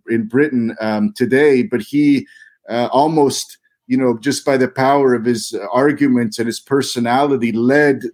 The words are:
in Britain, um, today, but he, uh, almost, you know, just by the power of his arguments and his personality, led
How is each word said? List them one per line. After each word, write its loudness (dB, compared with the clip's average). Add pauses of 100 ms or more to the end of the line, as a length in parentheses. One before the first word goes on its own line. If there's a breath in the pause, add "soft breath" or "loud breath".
in -2
Britain, -2
um, -2
today, 2
but -4
he, 0 (440 loud breath)
uh, -2
almost, 0 (300)
you -2
know, 0
just -4
by 2
the 0
power 2
of -2
his -2 (200)
arguments 0
and -4
his -8
personality, -2
led 2 (100)